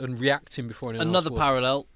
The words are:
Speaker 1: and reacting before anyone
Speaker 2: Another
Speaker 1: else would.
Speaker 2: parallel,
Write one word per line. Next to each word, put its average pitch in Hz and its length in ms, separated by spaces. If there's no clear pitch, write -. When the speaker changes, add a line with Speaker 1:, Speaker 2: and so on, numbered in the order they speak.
Speaker 1:
and 127 200
reacting 135 480
before 120 220
anyone 113 180
Speaker 2:
Another 175 200
Speaker 1:
else 131 40
would. 123 80
Speaker 2:
parallel, 135 560